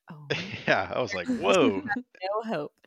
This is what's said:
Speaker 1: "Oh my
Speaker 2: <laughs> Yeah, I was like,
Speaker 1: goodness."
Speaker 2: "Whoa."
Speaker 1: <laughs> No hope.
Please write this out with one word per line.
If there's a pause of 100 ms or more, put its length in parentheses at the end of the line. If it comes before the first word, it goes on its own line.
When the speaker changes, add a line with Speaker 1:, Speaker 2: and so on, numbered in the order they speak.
(100)
Speaker 1:
"Oh
my
Speaker 2:
<laughs>
Yeah,
I
was
like,
Speaker 1:
goodness."
Speaker 2:
"Whoa."
Speaker 1:
<laughs> (160)
No
hope. (120)